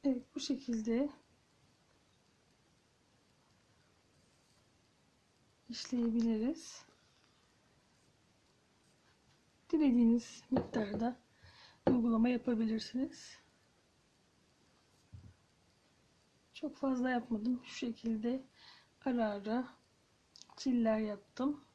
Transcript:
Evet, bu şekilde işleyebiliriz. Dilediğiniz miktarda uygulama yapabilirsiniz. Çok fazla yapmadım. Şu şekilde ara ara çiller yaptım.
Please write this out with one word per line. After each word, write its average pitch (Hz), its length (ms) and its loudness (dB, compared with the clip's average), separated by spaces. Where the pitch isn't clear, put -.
Evet, 247 140 0
bu 285 40 -6
şekilde 240 680 -2
işleyebiliriz. 233 1160 0
Dilediğiniz 240 800 4
miktarda 226 680 -2
uygulama 233 400 4
yapabilirsiniz. 233 1080 -2
Çok - 240 -8
fazla 254 320 0
yapmadım. 240 560 0
Şu - 100 -14
şekilde 233 680 -2
ara 240 240 2
ara 214 380 -2
çiller 226 420 2
yaptım. 220 640 -4